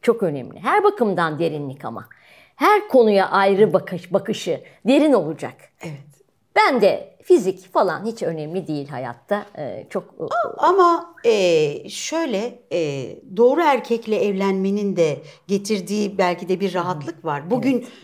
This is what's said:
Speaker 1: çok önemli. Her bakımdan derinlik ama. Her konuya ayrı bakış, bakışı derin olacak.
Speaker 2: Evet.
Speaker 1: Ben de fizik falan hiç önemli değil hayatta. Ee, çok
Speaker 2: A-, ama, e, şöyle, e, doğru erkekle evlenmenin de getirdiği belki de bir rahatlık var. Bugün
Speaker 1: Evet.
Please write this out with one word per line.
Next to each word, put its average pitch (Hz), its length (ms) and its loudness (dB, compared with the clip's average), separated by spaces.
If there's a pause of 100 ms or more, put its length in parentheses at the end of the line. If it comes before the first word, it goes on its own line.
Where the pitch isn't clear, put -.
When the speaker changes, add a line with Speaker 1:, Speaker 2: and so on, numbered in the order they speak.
Speaker 1:
çok 233 200 2
önemli. 143 380 -4
Her 330 240 0
bakımdan 180 540 0
derinlik 147 460 -4
ama. 117 240 -12 (480)
Her 403 320 2
konuya 214 420 4
ayrı 196 420 4
bakış, 185 400 -4
bakışı 185 480 -4 (260)
derin 285 260 4
olacak. 156 420 -2 (260)
Speaker 2:
Evet. 160 140 -12 (600)
Speaker 1:
Ben 359 240 2
de 175 440 0
fizik 190 480 2
falan 180 340 0
hiç 226 160 -8
önemli 160 440 -6
değil 147 220 -6
hayatta. 131 580 -8 (120)
Ee, 120 320 -12
çok - 300 -10
Speaker 2:
A-, 587 460 -4
ama, 349 480 2 (100)
e, 175 640 2
şöyle, 240 720 -4 (140)
e, 180 60 0 (580)
doğru 254 240 6
erkekle 233 640 0
evlenmenin 196 720 0
de 156 220 2 (300)
getirdiği 202 680 -2
belki 175 300 0
de 180 120 -2
bir 185 140 -2
rahatlık 175 500 -6
var. 151 260 -6
Bugün 247 280 0
Speaker 1:
Evet. - 100 -12 (160)